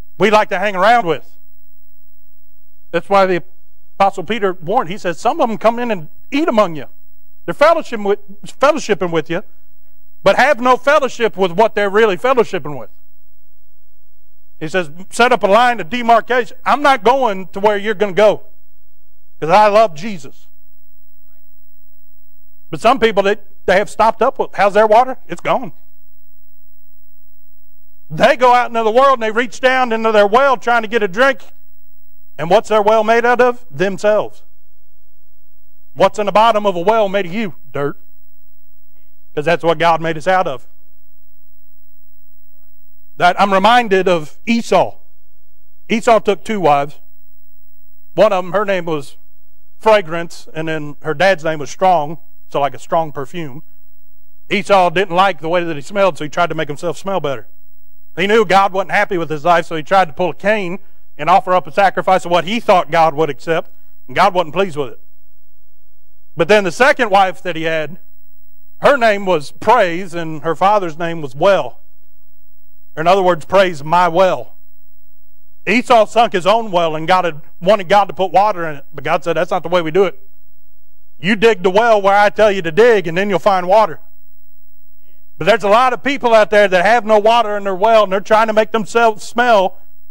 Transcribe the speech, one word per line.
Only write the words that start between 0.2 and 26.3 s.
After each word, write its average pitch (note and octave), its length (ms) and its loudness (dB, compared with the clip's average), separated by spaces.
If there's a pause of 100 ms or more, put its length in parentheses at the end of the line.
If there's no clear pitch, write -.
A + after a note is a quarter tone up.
like G#3 200 4
to G3 80 -2
hang G3 180 -2
around G#3+ 300 4
with. D3 320 -4 (1500)
That's E3+ 180 -4
why G3 160 6
the F3+ 180 0 (560)
Apostle F#3+ 260 2
Peter G3+ 280 -2
warned. E3+ 380 -2
He G#3 80 -6
says, F3+ 200 -4
"Some D4+ 220 0
of C4 80 2
them G#3+ 80 -2
come A#3 220 0
in A#3+ 120 -2
and E3+ 200 -4 (200)
eat D4+ 180 0
among G#3+ 260 2
you. C#3 140 -8 (580)
They're E3+ 80 -4
fellowship D4 460 2
with, G3+ 180 0 (240)
fellowshipping G#3+ 680 0
with D#3+ 180 0
you, E3+ 140 -4 (800)
but F#3+ 140 6
have B3 240 4
no B3+ 160 4
fellowship B3 640 2
with F#3 140 2
what G#3 220 4
they're G3+ 140 2
really G3+ 300 4
fellowshipping F#3 600 0
with." A2 120 -8 (1700)
He D#3+ 100 -6
says, E3+ 220 -2 (200)
"Set A#3+ 220 4
up A3 100 0
a G#3 40 2
line A#3 320 4
of E3 120 -6
demarcation. A#3 720 2
I'm A3+ 160 2
not C4+ 240 4
going A3 440 2
to G3 120 -6
where G#3 160 2
you're G3+ 180 -2
gonna F#3+ 180 0
go F#3+ 340 4 (920)
'cause D3+ 120 -2
I G#3+ 160 6
love G#3 280 4
Jesus." F#3 540 -8 (2250)
But D#3+ 100 -8
some B3 180 4
people, G3+ 240 2
they, G3+ 140 2 (300)
they F#3 100 4
have G3+ 140 0
stopped A3 320 2
up C4 160 0
with, F3 160 -4
how's F#3+ 200 2
their G#3+ 120 6
water? A#3+ 400 4
It's E3+ 140 -6
gone. E3+ 320 -2 (2250)